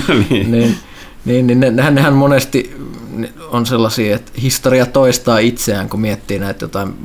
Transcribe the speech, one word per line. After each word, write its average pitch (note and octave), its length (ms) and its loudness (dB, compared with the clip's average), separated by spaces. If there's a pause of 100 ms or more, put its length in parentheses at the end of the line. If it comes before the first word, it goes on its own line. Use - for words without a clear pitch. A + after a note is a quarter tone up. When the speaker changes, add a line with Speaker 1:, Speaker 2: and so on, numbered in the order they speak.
Speaker 1:
No F#3 60 2 (160)
niin. A2 220 0
Speaker 2:
Niin, A2+ 260 2 (480)
niin, B2 220 2
niin B2 120 4
ne-, A2 120 4
nehän, C#3 240 2
nehän C#3+ 180 4
monesti C#3 600 2 (760)
on A#2+ 160 -2
sellaisia, A2+ 500 0
että - 160 -8 (100)
historia C3 440 2
toistaa B2 520 2
itseään, A2 520 0
kun G#2 120 -4
miettii G2+ 380 -4
näitä G2 260 -6
jotain F#2+ 280 -6 (120)